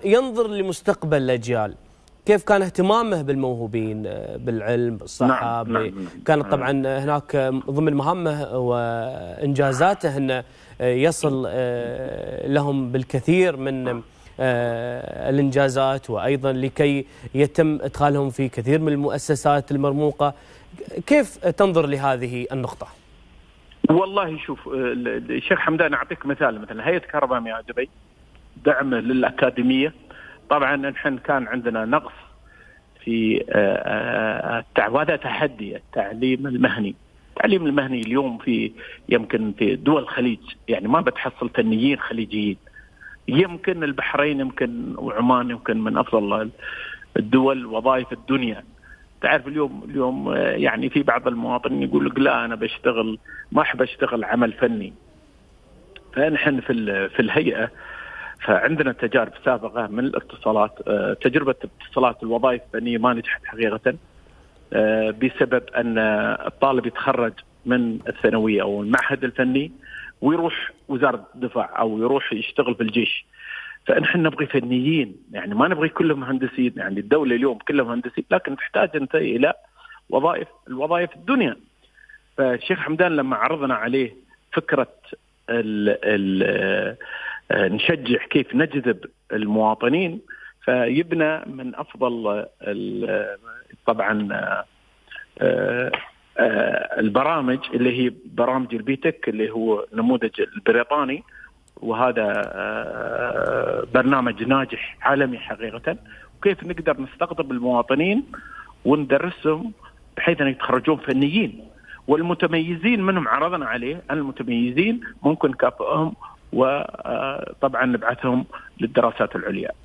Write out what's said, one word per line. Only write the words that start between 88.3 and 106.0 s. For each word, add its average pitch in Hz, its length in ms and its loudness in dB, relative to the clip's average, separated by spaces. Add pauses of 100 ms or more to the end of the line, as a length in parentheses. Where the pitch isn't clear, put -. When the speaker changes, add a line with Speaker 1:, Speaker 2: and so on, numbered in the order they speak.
Speaker 2:
نجذب 131 500 0 (280)
المواطنين، 110 880 2 (420)
فيبنى 156 840 0
من 127 300 -10
أفضل 113 720 -2 (160)
ال-، 101 760 -4 (480)
طبعا، 107 480 0
آه، - 1600 -4 (460)
آه، - 600 0
البرامج 131 600 2 (140)
اللي 123 320 2
هي 120 60 0 (220)
برامج 123 420 0
البيتك 135 540 -2
اللي 107 220 -2
هو 110 420 0
النموذج 226 480 2 (140)
البريطاني، 139 680 0 (540)
وهذا، 113 680 0
آه، 113 1500 -4
برنامج 127 500 2
ناجح 131 580 -2
عالمي 135 360 2
حقيقة. 117 600 -8 (400)